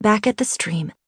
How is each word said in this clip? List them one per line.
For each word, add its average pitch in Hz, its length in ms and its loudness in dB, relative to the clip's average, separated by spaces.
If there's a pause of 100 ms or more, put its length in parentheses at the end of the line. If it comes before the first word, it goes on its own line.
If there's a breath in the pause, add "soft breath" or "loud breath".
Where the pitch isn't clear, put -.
Back 214 280 2
at 247 80 0
the 262 80 0
stream, 165 480 -4 (160)